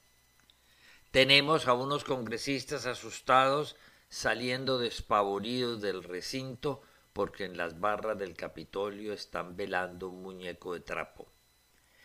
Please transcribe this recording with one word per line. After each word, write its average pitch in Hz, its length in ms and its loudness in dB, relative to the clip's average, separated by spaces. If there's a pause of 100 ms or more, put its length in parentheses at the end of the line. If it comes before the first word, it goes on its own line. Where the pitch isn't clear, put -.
(1080)
Tenemos 139 580 6
a 127 60 6
unos 135 300 0
congresistas 127 840 -4
asustados 131 920 2 (320)
saliendo 127 680 0
despavoridos 113 1040 0
del 92 220 -2
recinto 131 800 -6 (300)
porque 101 320 -2
en 90 120 -8
las 82 220 -4
barras 104 400 0
del 90 160 -6
Capitolio 101 760 -6
están 90 460 -8
velando 92 520 -4
un 92 120 -12
muñeco 92 540 -8
de 80 60 -8
trapo. - 460 -8 (760)